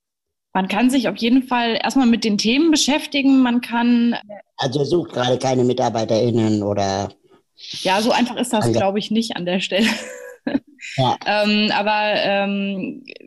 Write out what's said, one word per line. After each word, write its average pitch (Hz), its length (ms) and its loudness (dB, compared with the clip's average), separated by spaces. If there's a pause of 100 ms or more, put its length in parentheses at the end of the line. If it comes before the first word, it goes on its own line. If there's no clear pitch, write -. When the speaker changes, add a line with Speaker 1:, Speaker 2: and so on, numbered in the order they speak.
(520)
Speaker 1:
Man 190 160 -2
kann 214 200 2
sich 247 200 0
auf 202 80 -4
jeden 240 260 2
Fall 233 400 -2
erstmal 247 240 2
mit 233 160 4
den 208 160 0
Themen 254 320 2
beschäftigen. 277 720 2
Man 247 200 2
kann 240 560 2 (400)
Speaker 2:
Also 143 240 -2
ihr 135 60 0
sucht 165 260 0
gerade 123 260 0
keine 127 260 2
MitarbeiterInnen 113 960 2
oder 98 460 -2 (760)
Speaker 1:
Ja, 190 180 0
so 233 120 0
einfach 240 240 0
ist 240 160 -4
das, 214 140 0
Speaker 2:
Ange- 117 60 2
Speaker 1:
glaube 202 280 0
ich, - 100 -6
nicht 226 260 -2
an 175 100 -8
der 185 140 -2
Stelle. 202 280 0 (580)
<laughs> - 200 -4 (300)
Speaker 2:
Ja. 127 200 2 (100)
Speaker 1:
Ähm, 208 480 2
aber, 214 420 0
ähm, 196 840 -2 (240)